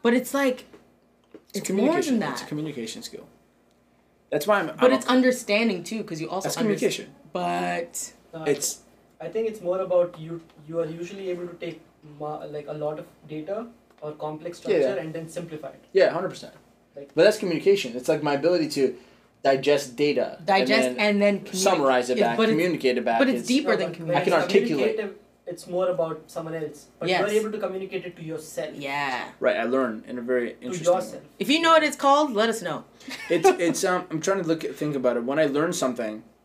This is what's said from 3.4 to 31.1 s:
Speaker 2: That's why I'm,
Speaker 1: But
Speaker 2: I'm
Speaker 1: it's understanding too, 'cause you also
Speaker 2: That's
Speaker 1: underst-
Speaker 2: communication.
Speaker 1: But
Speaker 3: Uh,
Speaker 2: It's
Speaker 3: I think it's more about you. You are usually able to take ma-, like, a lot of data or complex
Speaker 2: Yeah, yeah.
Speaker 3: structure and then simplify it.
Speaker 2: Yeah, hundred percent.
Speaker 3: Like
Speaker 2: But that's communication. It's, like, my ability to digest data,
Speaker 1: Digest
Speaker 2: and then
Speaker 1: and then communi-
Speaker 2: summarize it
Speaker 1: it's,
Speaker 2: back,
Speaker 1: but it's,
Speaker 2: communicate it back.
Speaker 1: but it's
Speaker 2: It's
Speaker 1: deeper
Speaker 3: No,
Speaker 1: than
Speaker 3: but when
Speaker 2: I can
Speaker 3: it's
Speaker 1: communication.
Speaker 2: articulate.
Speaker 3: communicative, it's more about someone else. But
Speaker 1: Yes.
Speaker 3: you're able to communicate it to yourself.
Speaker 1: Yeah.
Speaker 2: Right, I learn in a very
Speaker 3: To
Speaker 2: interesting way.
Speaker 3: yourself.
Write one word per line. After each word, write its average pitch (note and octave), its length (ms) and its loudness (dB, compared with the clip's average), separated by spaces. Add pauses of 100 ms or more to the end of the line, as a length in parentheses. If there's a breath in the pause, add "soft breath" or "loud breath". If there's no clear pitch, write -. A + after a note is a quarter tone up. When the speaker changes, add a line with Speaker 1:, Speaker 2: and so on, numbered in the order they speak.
Speaker 2:
That's D3 160 -2
why G3+ 140 4
I'm, E3 80 -2
Speaker 1:
But - 160 0
Speaker 2:
I'm B3+ 100 8
Speaker 1:
it's C4 140 0
understanding A#3 800 2
too, A3 180 -8
'cause D#3+ 160 -8
you E3 100 -6
also G3 200 -4
Speaker 2:
That's - 80 -4
Speaker 1:
underst- - 20 -6
Speaker 2:
communication. G#3 560 0 (180)
Speaker 1:
But F3 800 -4 (200)
Speaker 3:
Uh, D#3+ 120 -10
Speaker 2:
It's - 360 -2 (400)
Speaker 3:
I E3 80 -8
think A3 180 -2
it's G#3+ 140 -8
more F3+ 180 0
about F3 400 0
you. E3 220 -10 (260)
You E3 140 -4
are D#3 40 0
usually F3 460 -8
able F3 160 -6
to F3 80 -12
take E3 260 -10 (380)
ma-, D3+ 260 -8
like, D3 220 -10
a D3+ 60 -8
lot D3+ 260 -6
of D#3+ 60 -14 (220)
data E3+ 380 -8 (360)
or D3+ 100 -10
complex D#3 520 -10
Speaker 2:
Yeah, G#3+ 120 2
yeah. D3+ 60 4
Speaker 3:
structure F3 200 2
and D#3+ 120 -8
then D#3+ 160 -8
simplify D#3 400 -10
it. - 140 -20 (100)
Speaker 2:
Yeah, F3+ 160 6
hundred E3 200 -4
percent. - 240 -14 (420)
Speaker 3:
Like - 200 -16
Speaker 2:
But D#3 80 8
that's G#3+ 160 8
communication. F#3 560 2
It's, B2+ 140 -4
like, D#3 120 2
my D3 120 0
ability D#3+ 440 2
to B2+ 180 2 (480 loud breath)
digest C#3 520 2
data, C3 500 0
Speaker 1:
Digest G3 260 2 (180)
Speaker 2:
and - 80 -4
then G#3 100 2
Speaker 1:
and G#3 140 2
then G3+ 200 4
communi- - 140 -12
Speaker 2:
summarize C#3 560 4
it - 20 2
Speaker 1:
it's, A#2 80 2
Speaker 2:
back, A#2 160 2
Speaker 1:
but A3 120 2
it's, - 20 2
Speaker 2:
communicate C#3 480 2
it A#2 60 -4
back. A#2 140 2
Speaker 1:
but C4+ 100 6
it's A#3 100 0
Speaker 2:
It's - 80 -8
Speaker 1:
deeper C4 240 2
Speaker 3:
No, G3 60 4
Speaker 1:
than F#3 140 -2
Speaker 3:
but - 100 -12
when D#3+ 80 -6
Speaker 2:
I F3 120 0
can - 0 -
Speaker 3:
it's G3 80 0
Speaker 1:
communication. F3+ 440 4
Speaker 2:
articulate. C#3 240 0
Speaker 3:
communicative, G3+ 180 -6 (320)
it's F3 200 -12
more F#3 220 0
about D#3+ 380 -2
someone D#3+ 280 -10
else. D3+ 300 -10 (140)
But E3+ 100 -2
Speaker 1:
Yes. F3+ 120 2
Speaker 3:
you're G#3+ 200 2
able G#3+ 120 -2
to G#3+ 120 -8
communicate F#3 400 -8
it F3 120 -12
to E3+ 60 -14
yourself. D#3 520 -8
Speaker 1:
Yeah. C#3 540 -6 (100)
Speaker 2:
Right, A#2+ 180 2
I A2+ 60 -2
learn A#2+ 440 -2
in B2 120 -10
a - 20 -10
very A#2+ 320 0
Speaker 3:
To - 80 -20
Speaker 2:
interesting E3 320 0
way. F#3+ 60 2
Speaker 3:
yourself. - 240 -10 (160)